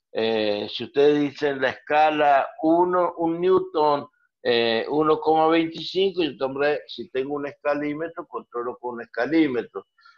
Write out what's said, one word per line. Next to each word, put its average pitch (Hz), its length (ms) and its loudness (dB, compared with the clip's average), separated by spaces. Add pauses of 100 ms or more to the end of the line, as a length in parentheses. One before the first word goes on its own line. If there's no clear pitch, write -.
(100)
eh, 107 600 -2
si - 140 -8
ustedes 147 360 4
dicen 143 400 -2
la 131 80 0
escala 151 800 2 (140)
uno, 175 560 2
un 165 240 -2
newton, 160 680 2 (340)
eh, 117 460 0
uno 156 320 2
coma 160 280 4
veinticinco, 165 760 0
yo 143 160 -2
tomaré, 139 480 -2
si - 240 -14
tengo 135 240 -4
un 143 120 -6
escalímetro, 147 800 -6
controlo 120 520 -10
con 123 160 -10
un 117 80 -10
escalímetro. 123 840 -2 (300)